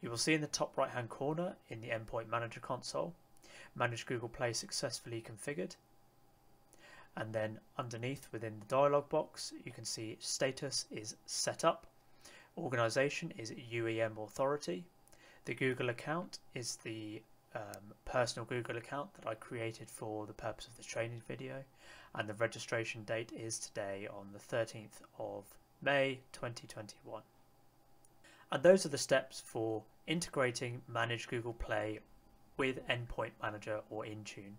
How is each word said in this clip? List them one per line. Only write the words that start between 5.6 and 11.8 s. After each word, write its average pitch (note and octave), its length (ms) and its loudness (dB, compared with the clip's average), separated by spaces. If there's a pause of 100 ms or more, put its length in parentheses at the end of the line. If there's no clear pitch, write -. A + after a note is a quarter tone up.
And A2 160 -4
then A2 280 0 (180)
underneath B2 560 -4
within G#2+ 260 -4
the G#2 60 -14
dialog C#3+ 420 6
box, - 460 0 (100)
you - 80 -8
can A2+ 140 -10
see A2 340 -4
status - 720 0
is A2 240 -8 (100)
set - 380 -2
up, - 240 4 (680)